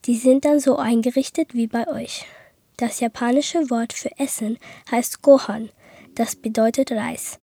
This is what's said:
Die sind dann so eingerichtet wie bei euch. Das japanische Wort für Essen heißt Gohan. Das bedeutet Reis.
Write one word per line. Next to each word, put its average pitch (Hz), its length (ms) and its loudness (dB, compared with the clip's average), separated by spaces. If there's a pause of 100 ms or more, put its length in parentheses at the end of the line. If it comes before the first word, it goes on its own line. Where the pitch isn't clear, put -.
Die 240 100 2
sind 262 300 4
dann 294 140 4
so 277 180 2
eingerichtet 247 760 0
wie 233 100 0
bei 233 220 -4
euch. 233 380 -8 (520)
Das 233 220 -4
japanische 247 720 0
Wort 233 220 -2
für - 260 -8
Essen 233 400 -4 (320)
heißt - 320 -2
Gohan. 226 480 4 (420)
Das - 220 -2
bedeutet 226 560 0
Reis. - 580 -6